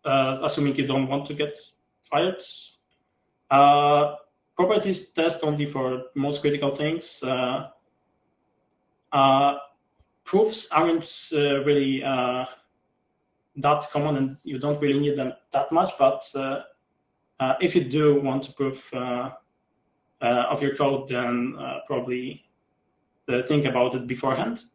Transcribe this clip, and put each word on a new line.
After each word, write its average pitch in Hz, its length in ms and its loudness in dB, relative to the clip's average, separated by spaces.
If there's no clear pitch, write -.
uh, 135 360 2
assuming 147 320 0
you 135 120 -2
don't 135 200 0
want 139 200 -4
to 151 60 -10
get 147 240 -6
fired. 180 380 -2
Uh, 143 680 6
properties 185 520 0
test 165 360 -2
only 147 220 0
for 127 380 -4
most 143 280 -2
critical 143 340 0
things. 156 480 -6
Uh, 127 460 -4
uh, 139 440 6
proofs 220 460 2
aren't, 165 640 0
uh, 139 300 2
really, 139 400 2
uh, 127 420 -2
that 147 360 0
common, 147 260 0
and 135 260 -2
you 127 160 -8
don't 147 220 -2
really 139 180 2
need 143 180 0
them 127 160 -4
that - 200 -2
much, 165 260 2
but, 135 260 2
uh, 139 260 -6
uh, 131 220 2
if 175 120 2
you 170 120 4
do 143 340 4
want 135 240 -2
to - 80 -14
prove, 135 420 -6
uh, 123 380 -4
uh, 123 280 2
of 139 120 -2
your 139 140 0
code, 139 320 0
then, 123 500 -2
uh, 139 300 -10
probably, 127 580 -6
uh, 123 140 2
think 147 220 0
about 123 300 2
it 120 120 -6
beforehand. 135 680 -4